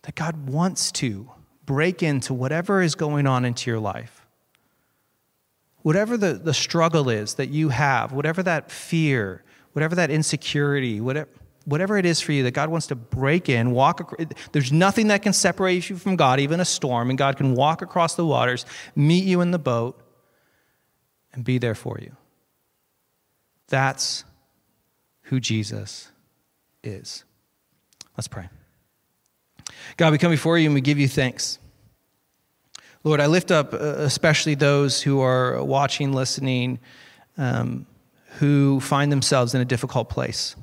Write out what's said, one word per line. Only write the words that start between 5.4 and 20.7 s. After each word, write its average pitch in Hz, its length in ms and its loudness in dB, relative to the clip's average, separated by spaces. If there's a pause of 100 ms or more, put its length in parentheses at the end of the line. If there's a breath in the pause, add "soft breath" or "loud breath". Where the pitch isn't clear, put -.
Whatever 208 340 2
the, 190 180 0
the 151 200 -2
struggle 160 540 2
is 107 260 -2
that 135 160 -4
you 151 180 0
have, 127 420 0
whatever 156 320 -4
that 170 260 -2
fear, 135 760 -2 (300 soft breath)
whatever 156 200 -2
that 170 160 0
insecurity, 143 920 -2
whatever, 131 280 -4 (360)
whatever 185 320 0
it 180 100 2
is 165 140 2
for - 120 -2
you, 139 100 2
that 123 100 2
God 147 160 0
wants 160 200 -4
to 139 80 -4
break 135 520 0
in, 123 220 2
walk 143 480 0
ac-, 165 120 -6 (220 loud breath)
there's 139 200 0
nothing 196 360 4
that 202 140 2
can 202 100 2
separate 185 560 0
you 190 80 -8
from 185 200 -2
God, 135 240 4
even 156 200 0
a 180 40 2
storm, 123 440 -2
and 131 80 0
God 135 200 2
can 135 180 2
walk 151 280 2
across 170 320 0
the 170 120 -2
waters, 123 400 0 (300 loud breath)
meet 165 280 4
you 180 160 2
in 175 100 0
the 180 80 -2
boat, 123 420 -2 (1300)